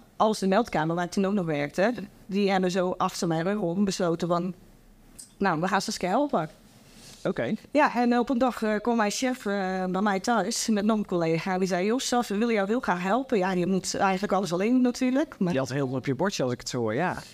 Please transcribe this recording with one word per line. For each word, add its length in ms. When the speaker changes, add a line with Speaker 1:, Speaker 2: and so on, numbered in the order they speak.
Speaker 1:
als 240
de 80
meldkamer, 480
waar 100
ik 60
toen 140
ook 80
nog 120
werkte, 480
die 260
hebben 200
zo 260
achter 300
mijn 160
rug 140
om 280
besloten 420
van, 260
nou, 240
we 60
gaan 140
Saskia 280
helpen. 400
Speaker 2:
Oké. 300
Speaker 1:
Ja, 240
en 240
op 100
een 80
dag, 260
eh, 180
kwam 160
mijn 140
chef, 340
eh, 400
bij 160
mij 180
thuis 480
met 180
nog 120
een 80
collega. 520
Die 100
zei, 180
"Joh, 140
Sas, 280
we 100
willen 160
jou 140
heel 120
graag 240
helpen." 340
Ja, 140
je 160
moet 280
eigenlijk 380
alles 200
alleen 200
doen 80
natuurlijk, 580
maar 140
Speaker 2:
Je 60
had 100
heel 180
veel 100
op 80
je 100
bordje 280
als 80
ik 80
het 100
zo 100
hoor, 140
ja. 240